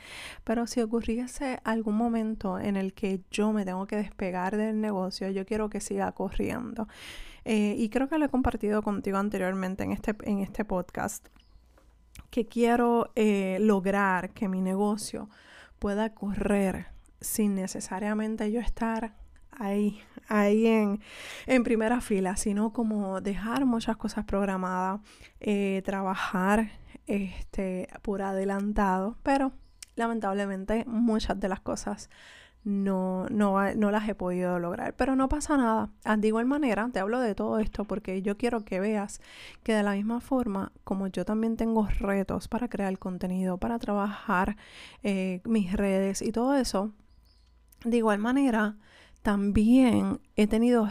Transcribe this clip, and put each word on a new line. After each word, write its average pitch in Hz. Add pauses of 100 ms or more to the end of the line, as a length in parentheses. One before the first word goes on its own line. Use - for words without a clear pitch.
(440)
pero 233
si 247
ocurriese 233
algún 220
momento 220
en 202
el 190
que 190 (100)
yo 214
me 208
tengo 190
que 208
despegar 190
del 214
negocio, 190
yo 190
quiero 214
que 202
siga 196
corriendo. - (560)
Eh, 208
y 214
creo 262
que 320
lo 302
he 269
compartido 220
contigo 202
anteriormente 190
en 190
este, 208
en 202
este 208
podcast, - (1040)
que 233
quiero, 233
eh, 196
lograr 196
que -
mi 185
negocio 208 (520)
pueda 214
correr 196 (340)
sin 208
necesariamente 208
yo 233
estar 226 (340)
ahí, 208 (280)
ahí 214
en, 214 (460)
en 254
primera 226
fila, 190
sino 214
como 208
dejar 208
muchas 226
cosas 208
programadas, 190 (400)
eh, 196
trabajar, 196 (360)
este, 190 (140)
por 196
adelantado, 196
pero 277 (440)
lamentablemente 202
muchas 220
de 196
las 185
cosas - (520)
no, 190
no, 196
no 208
las 214
he 202
podido 180
lograr, 175
pero 262
no 262
pasa 294
nada. 220 (140)
Ah, 214
de 214
igual 226
manera, 247
te 196
hablo 214
de 214
todo 226
esto 208
porque 190
yo 202
quiero 233
que 185
veas 208 (420)
que 220
de 208
la 202
misma 214
forma 240 (120)
como 196
yo 180
también 220
tengo 226
retos 196
para 233
crear 190
contenido, 185
para 233
trabajar, 202 (460)
eh, 185
mis 208
redes 196
y 214
todo 254
eso, 214 (920)
de 233
igual 220
manera 220 (460)
también 208 (160)
he 214
tenido 226